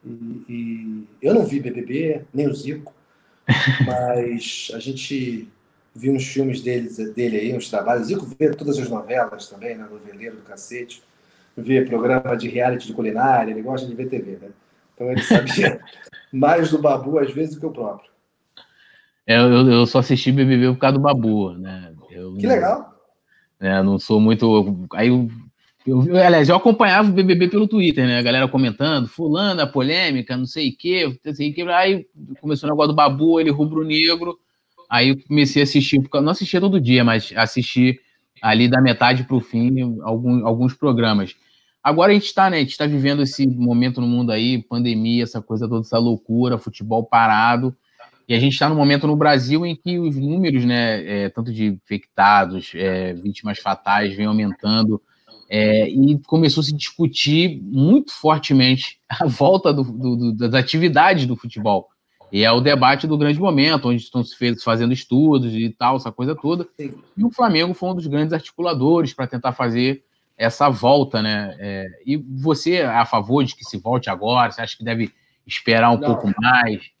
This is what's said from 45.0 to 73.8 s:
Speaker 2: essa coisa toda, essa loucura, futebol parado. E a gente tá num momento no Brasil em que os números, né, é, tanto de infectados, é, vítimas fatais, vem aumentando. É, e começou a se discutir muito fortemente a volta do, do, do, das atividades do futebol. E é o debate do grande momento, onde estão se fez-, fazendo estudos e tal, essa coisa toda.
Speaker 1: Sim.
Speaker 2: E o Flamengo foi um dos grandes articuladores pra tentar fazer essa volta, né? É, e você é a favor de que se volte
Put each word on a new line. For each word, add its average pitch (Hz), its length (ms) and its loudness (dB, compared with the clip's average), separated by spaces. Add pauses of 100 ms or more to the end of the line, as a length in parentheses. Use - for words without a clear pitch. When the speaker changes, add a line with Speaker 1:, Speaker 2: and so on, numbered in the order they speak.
Speaker 2:
essa 117 180 -8
coisa 110 280 -6
toda, 117 160 -2
essa 117 120 -2
loucura, 117 600 0
futebol 110 460 -6
parado. 117 720 2 (520)
E 120 60 -2
a 117 60 2
gente 135 200 0
tá 143 80 2
num 156 80 0
momento 143 320 2
no 151 80 0
Brasil 147 500 2
em 170 80 -6
que 175 240 -6
os 160 200 -2
números, 143 480 0
né, 107 600 -2
é, 98 40 -4
tanto 117 240 -8
de 110 140 -2
infectados, 98 1080 0
é, 92 380 -2
vítimas 101 460 -8
fatais, 98 540 -2
vem 104 120 -4
aumentando. 107 760 0 (480)
É, 107 380 2
e 139 400 4
começou 160 320 2
a 151 60 0
se 147 80 -4
discutir 151 880 0
muito 139 480 2
fortemente 135 960 2
a - 180 -4
volta 165 460 2
do, 143 120 0
do, 123 340 -4
do, 120 160 0
das 113 200 -2
atividades 160 720 2
do 123 120 -4
futebol. 104 500 -4 (420)
E 101 140 0
é 113 80 4
o 120 80 4
debate 139 480 2
do 151 100 0
grande 147 220 2
momento, 156 480 2
onde 120 160 0
estão - 180 -4
se - 140 -8
fez-, 120 260 -2
fazendo 117 300 0
estudos 131 600 2
e 113 160 -2
tal, 123 260 0
essa 127 160 -6
coisa 127 240 -4
toda. 170 320 -4 (100)
Speaker 1:
Sim. 143 240 -14 (140)
Speaker 2:
E 202 80 -2
o 233 80 0
Flamengo 180 420 2
foi 185 180 -6
um 185 40 -4
dos 170 120 -6
grandes 151 260 -2
articuladores 165 800 0
pra 131 120 -8
tentar 123 280 -6
fazer 123 500 -2 (340)
essa 113 320 0
volta, 131 520 2
né? 104 360 -4
É, 98 300 -10 (180)
e 139 120 -2
você 143 580 -2
é 170 100 0
a 120 200 2
favor 120 400 0
de - 100 -10
que - 80 -20
se - 140 -14
volte 113 320 -4